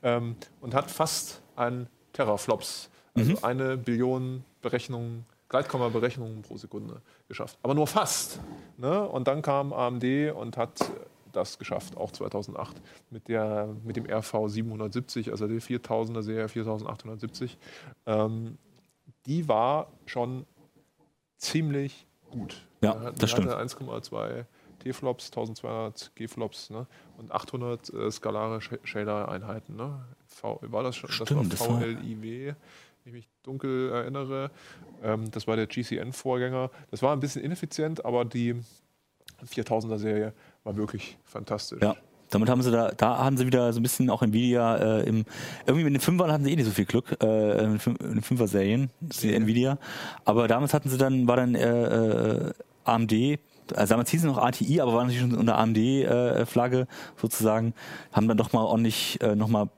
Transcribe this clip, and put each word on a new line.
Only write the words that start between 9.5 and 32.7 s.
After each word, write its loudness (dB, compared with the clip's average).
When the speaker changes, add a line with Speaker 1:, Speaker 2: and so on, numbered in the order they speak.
Speaker 1:
A 0
M -2
D 2
und -8
hat -4
das -4
geschafft, -8
auch -6
zweitausendacht, -8
mit -18
der, -2
mit -8
dem -4
R -2
V -2
siebenhundertsiebzig, -6
also -4
der -4
viertausender -4
Serie, -4
viertausendachthundertsiebzig. -8
Ähm, -2
die -2
war 2
schon -6
ziemlich -2
gut. -12
Speaker 2:
Ja, 4
Speaker 1:
Die -6
hat-, -10
Speaker 2:
das 0
Speaker 1:
die 0
hatte 2
Speaker 2:
stimmt. 0
Speaker 1:
eins -6
Komma -10
zwei -8
T-Flops, -6
tausendzweihundert -8
G-FLOPS, -10
ne? -12
Und -18
achthundert, -6
äh, -4
skalare -6
Sh-, -12
Shader-Einheiten, -8
ne? -10
V-, -10
war -4
das -4
schon? -14
Das -4
war -4
Speaker 2:
Stimmt, 2
das -4
war 2
Speaker 1:
V 2
L -2
I -8
W, -10
wenn -8